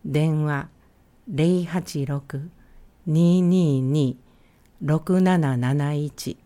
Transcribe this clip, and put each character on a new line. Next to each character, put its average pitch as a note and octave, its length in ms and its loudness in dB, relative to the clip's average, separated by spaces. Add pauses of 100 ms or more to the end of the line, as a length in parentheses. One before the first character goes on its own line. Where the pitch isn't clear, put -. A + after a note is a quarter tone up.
電 D3+ 400 0
話 D3 240 -4 (580)
零 F3 380 0
八 D#3 420 -6
六 C#3+ 420 -8 (580)
二 E3+ 360 4
二 F3 380 2
二 C3 360 0 (640)
六 D#3+ 400 0
七 E3+ 360 2
七 C#3+ 380 -2
一 - 520 -8